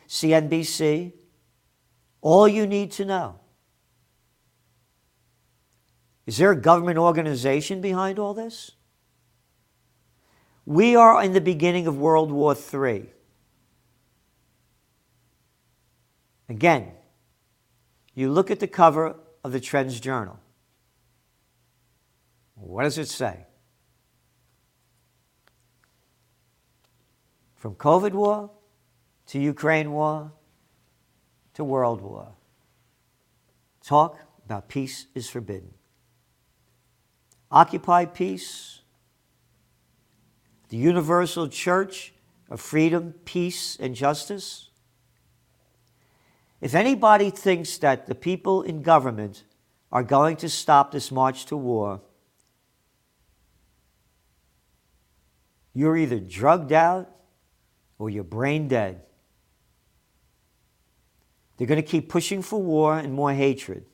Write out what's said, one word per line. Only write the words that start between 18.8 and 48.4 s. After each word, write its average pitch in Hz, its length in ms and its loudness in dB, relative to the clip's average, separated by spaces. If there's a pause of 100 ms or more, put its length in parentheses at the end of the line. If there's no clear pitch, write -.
of 131 80 -10
the 131 80 -6
Trends 131 400 -4
Journal. 120 400 -8 (2250)
What 98 280 -8
does 147 140 -2
it 156 120 -8
say? 90 360 -8 (4000)
From 104 200 -12
covid 180 380 2
war 208 360 -2 (800)
to 139 120 -8
Ukraine 147 520 -2
war 151 400 -4 (1200)
to 151 80 -8
world 127 380 -2
war. 98 280 -16 (1500)
Talk 151 340 2 (280)
about 104 240 -12
peace 131 440 -10
is 120 160 -12
forbidden. 92 440 -12 (1800)
Occupy 175 540 4
peace, - 760 -10 (1900)
the 117 80 -10
universal 170 720 0
church 185 640 -4 (360)
of 113 120 -14
freedom, 165 520 0 (100)
peace, - 560 -8
and 127 160 -8
justice. 147 720 -6 (1900)
If 120 140 -6
anybody 208 560 4
thinks 180 500 -2
that 135 280 0
the 127 80 -6
people 185 480 -2